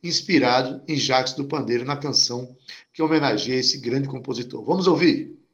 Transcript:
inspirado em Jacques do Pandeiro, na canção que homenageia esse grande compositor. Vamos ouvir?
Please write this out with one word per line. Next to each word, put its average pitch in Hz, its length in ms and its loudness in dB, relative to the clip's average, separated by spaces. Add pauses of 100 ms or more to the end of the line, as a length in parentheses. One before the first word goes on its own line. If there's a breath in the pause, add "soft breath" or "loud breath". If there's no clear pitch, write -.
inspirado 135 840 2
em 151 80 -2
Jacques 131 380 0
do 143 100 -6
Pandeiro, 123 400 -2
na 139 120 -4
canção 127 600 -2 (360 loud breath)
que 160 100 -4
homenageia 131 580 2
esse - 180 0
grande 135 300 -2
compositor. 123 560 -8
Vamos 185 220 0
ouvir? - 520 2 (160)